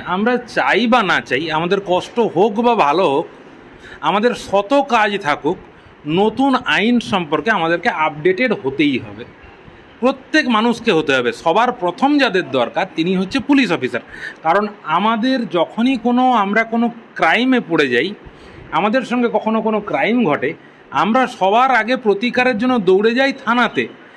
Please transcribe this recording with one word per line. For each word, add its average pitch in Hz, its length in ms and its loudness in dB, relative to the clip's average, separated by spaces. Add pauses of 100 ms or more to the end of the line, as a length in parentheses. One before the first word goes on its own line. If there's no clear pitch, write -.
আমরা 208 320 -2
চাই 180 500 0
বা 233 160 2
না 160 180 0
চাই, 151 300 -4
আমাদের 175 340 0
কষ্ট 175 340 -4
হোক 202 400 0
বা 240 160 2
ভালো 165 340 2
হোক, 135 180 0 (720)
আমাদের 202 340 0
শত 202 540 0
কাজ 214 320 2
থাকুক, 147 360 -2 (500)
নতুন 220 480 2
আইন 220 440 0
সম্পর্কে 165 520 -2
আমাদেরকে 170 380 0
আপডেটেড 180 640 0 (100)
হতেই 139 340 0
হবে। 107 280 -12 (760)
প্রত্যেক 269 480 -2
মানুষকে 226 440 2
হতে 147 240 2
হবে। 120 180 0
সবার 208 380 0
প্রথম 185 460 0
যাদের 185 340 0
দরকার 131 340 0 (100)
তিনি 175 200 0
হচ্ছে 190 240 -2
পুলিশ 269 320 2
অফিসার, 123 300 -2 (420)
কারণ 196 240 2 (160)
আমাদের 220 680 0
যখনই 226 480 0
কোনো, 247 340 2
আমরা 214 320 2
কোনো 233 280 -2 (240)
ক্রাইমে 226 440 2 (100)
পড়ে 151 200 2
যাই, 135 240 0 (580)
আমাদের 208 300 0
সঙ্গে 240 320 -2
কখনো 220 280 0
কোনো 220 180 0
ক্রাইম 202 460 0
ঘটে, 147 280 -2 (380)
আমরা 214 360 2
সবার 226 440 2
আগে 233 260 0
প্রতিকারের 240 600 0
জন্য 247 220 0
দৌড়ে 196 360 2
যাই 269 180 2 (120)
থানাতে। 220 420 0 (300)